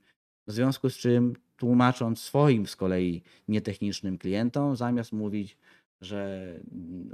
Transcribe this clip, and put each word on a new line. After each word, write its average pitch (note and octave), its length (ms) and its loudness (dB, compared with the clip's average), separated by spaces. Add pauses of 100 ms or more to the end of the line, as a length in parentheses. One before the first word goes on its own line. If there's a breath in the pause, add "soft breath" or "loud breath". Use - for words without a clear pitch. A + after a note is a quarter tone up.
(460)
W G#2+ 60 -10
związku B2+ 380 0
z - 60 -8
czym, A#2+ 380 4 (220)
tłumacząc B2 640 2
swoim C3+ 460 4
z - 100 -14
kolei F#2 460 0 (260 soft breath)
nietechnicznym G2+ 680 -4
klientom, A#2+ 580 0
zamiast A#2+ 360 -2
mówić, G#2 440 -4 (440 soft breath)
że, F#2+ 540 -8 (180)
mm, F2 420 -12